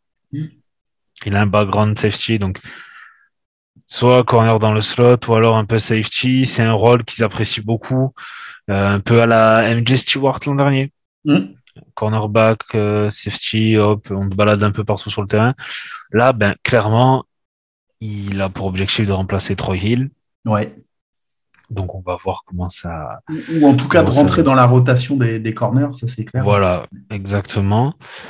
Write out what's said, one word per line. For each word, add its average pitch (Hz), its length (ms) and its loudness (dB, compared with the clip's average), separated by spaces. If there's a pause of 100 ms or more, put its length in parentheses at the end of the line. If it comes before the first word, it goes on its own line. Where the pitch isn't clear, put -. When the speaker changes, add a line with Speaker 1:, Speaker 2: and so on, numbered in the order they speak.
(320)
Speaker 1:
Mm. 151 120 -8 (840)
Speaker 2:
Il 101 80 -2
a 101 80 2
un 104 40 2
background 104 520 0
safety, 110 400 -2
donc 95 220 -6 (1300)
soit 123 340 4
corner 113 380 4
dans 107 120 2
le 107 80 0
slot, 123 360 4 (100)
ou 117 80 0
alors 113 220 4
un 110 80 0
peu 110 160 -2
safety. 127 680 -2
C'est - 160 -2
un 113 100 2
rôle 113 300 4
qu'ils 117 220 -4
apprécient 107 420 -4
beaucoup, 127 480 -4 (560)
euh, 98 240 0
un 101 60 -2
peu 117 200 4
à 117 60 4
la 113 420 4
M 117 160 0
J 127 140 2
Stewart 135 480 -2
l'an 143 80 -2
dernier. 139 380 0 (320)
Speaker 1:
Mm. 151 140 2 (560)
Speaker 2:
Cornerback, 110 640 2 (160)
euh, 104 340 0
safety, 110 680 -2
hop, 104 360 2
on 98 160 -4
te 95 80 -6
balade 104 260 4
un 104 80 2
peu 101 140 -4
partout - 260 -4
sur 107 120 -6
le 101 40 -6
terrain. 110 260 2 (600)
Là, 120 200 4
ben, 107 300 0
clairement, 117 600 2 (760)
il 101 400 -6
a 95 100 -2
pour 95 160 -8
objectif 95 420 -2
de 98 40 0
remplacer 92 440 -2
Troy 92 220 -4
Hill. 120 320 -2 (340)
Speaker 1:
Ouais. 107 320 -4 (920)
Speaker 2:
Donc, 98 240 -8
on 92 80 -14
va 90 200 -6
voir 92 220 -8
comment 90 240 -8
ça 78 520 -12 (100)
Speaker 1:
Ou, 156 40 -8 (300)
ou - 20 6
en 139 80 6
tout - 140 -2
cas, 175 120 4
Speaker 2:
comment - 100 2
Speaker 1:
de - 40 -2
Speaker 2:
ça 139 60 4
Speaker 1:
rentrer 143 220 2
Speaker 2:
va - 40 0
Speaker 1:
dans 135 60 4
Speaker 2:
se 131 40 4
Speaker 1:
la 127 100 6
rotation 127 500 2
des, 113 240 -2
des 110 140 -4
corners, 123 400 -2
ça, - 120 -10
c'est 110 200 -10
clair. - 180 -4
Speaker 2:
Voilà, 95 420 0 (240)
exactement. 101 840 -2 (360)